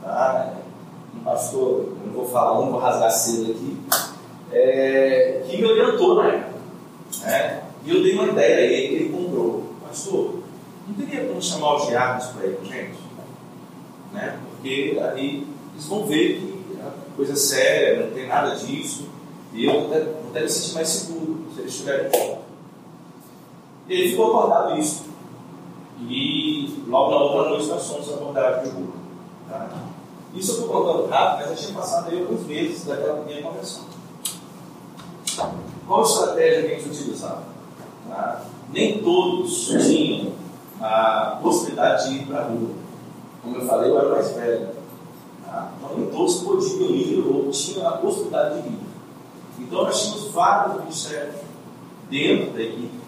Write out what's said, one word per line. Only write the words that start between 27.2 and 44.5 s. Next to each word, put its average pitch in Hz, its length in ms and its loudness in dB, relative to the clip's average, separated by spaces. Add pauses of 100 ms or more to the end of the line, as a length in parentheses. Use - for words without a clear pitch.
noite 147 180 0
nós - 200 -2
fomos 147 260 -6
abordados 131 500 0
de 139 120 -6
rua, - 180 -8 (560)
tá? - 200 -8 (640)
Isso - 200 -2
eu - 80 -2
tô - 120 -4
contando - 360 4
rápido, - 400 2
mas - 100 -4
já - 60 -8
tinha - 140 -8
passado 170 300 -2
aí 175 100 -2
alguns - 260 -2
meses 151 400 -4
daquela 151 320 -2
primeira - 260 -8
conversão. - 400 -10 (2000)
Qual 202 160 6
estratégia 160 580 4
que - 140 0
a - 20 -8
gente - 120 -8
utilizava? - 540 -6 (640)
Tá? - 340 -4 (300)
Nem - 280 2
todos - 640 2
tinham - 680 4 (480)
a 110 640 2
possibilidade - 680 4
de 269 80 -2
ir - 100 -6
pra 117 160 -2
rua. 117 260 -2 (720)
Como 120 140 -6
eu 123 100 -4
falei, 117 240 4
eu 113 100 6
era - 100 4
mais - 220 2
velho. - 380 0 (760)